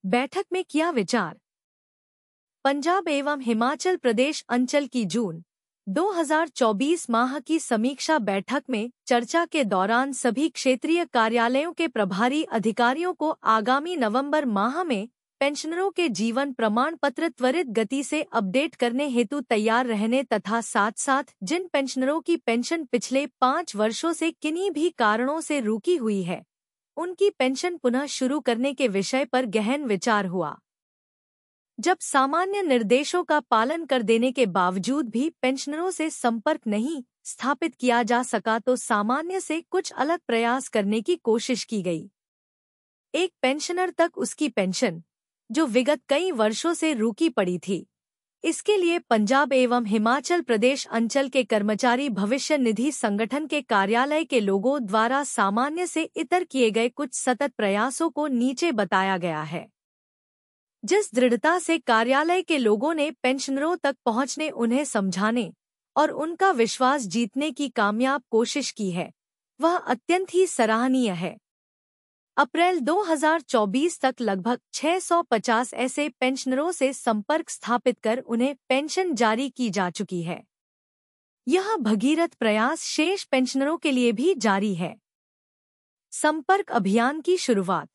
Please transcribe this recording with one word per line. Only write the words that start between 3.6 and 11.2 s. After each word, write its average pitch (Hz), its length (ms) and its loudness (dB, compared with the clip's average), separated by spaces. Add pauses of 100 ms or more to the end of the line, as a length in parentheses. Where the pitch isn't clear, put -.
प्रदेश 254 520 0
अंचल 254 380 2
की 233 180 -2
जून 170 380 -4 (460)
दो 339 220 0
हज़ार 320 360 0
चौबीस 262 640 0
माह 254 300 0
की 311 200 -2
समीक्षा 262 600 0
बैठक 202 500 -2
में 240 220 -4 (160)
चर्चा 247 380 2
के 311 180 0
दौरान 220 500 0
सभी 254 360 0
क्षेत्रीय 294 560 0
कार्यालयों 240 680 0